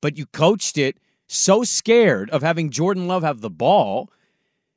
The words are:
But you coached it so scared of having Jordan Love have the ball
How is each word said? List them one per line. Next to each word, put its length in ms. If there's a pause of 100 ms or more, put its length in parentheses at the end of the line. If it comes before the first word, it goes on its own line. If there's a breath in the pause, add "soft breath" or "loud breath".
But 160
you 80
coached 540
it 180 (320)
so 360
scared 640
of 120
having 280
Jordan 360
Love 160
have 200
the 80
ball 600 (680)